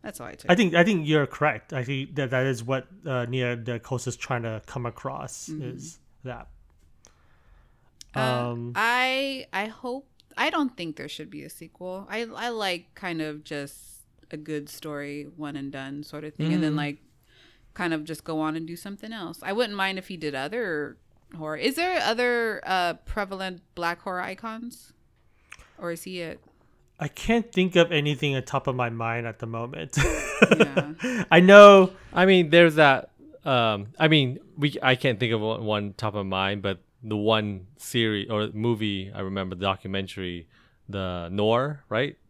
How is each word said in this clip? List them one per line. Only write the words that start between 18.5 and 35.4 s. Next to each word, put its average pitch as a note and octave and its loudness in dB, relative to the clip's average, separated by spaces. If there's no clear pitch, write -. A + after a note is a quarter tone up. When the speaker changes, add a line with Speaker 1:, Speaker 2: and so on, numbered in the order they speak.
Speaker 1:
and D#3+ -8
do E3 -12
something G3+ -14
else. F3 -14
I F#3+ -6
wouldn't G#3 -2
mind F#3+ -2
if F#3 -16
he F#3 -10
did D#3 -6
other D#3+ -6
horror. D#3 -8
Is C4 0
there F4 -2
other, A#3 -2
uh, F3+ -2
prevalent F#3+ -8
black E3+ -6
horror F#3 -8
icons, A3 -12
or E3+ -8
is E3+ -10
he F#3 -10
it? E3 -10
Speaker 2:
I D3+ -4
can't A3+ -2
think F#3 0
of E3+ 6
anything D3 0
on C3 -2
top - -4
of C3 -2
my B2 -2
mind A#2 -4
at A2+ -12
the A#2 -8
moment. A#2 -8
<laughs> - 0
Speaker 1:
Yeah. D#3+ -2
Speaker 2:
I E3 10
know. G3 12
Speaker 3:
I F#3 4
mean, F3+ 4
there's E3 8
that. C#3+ 6
Um, A2+ 0
I D#3 6
mean, D3 4
we, D3 -2
I C3 6
can't B2 -2
think A#2 0
of A2 -2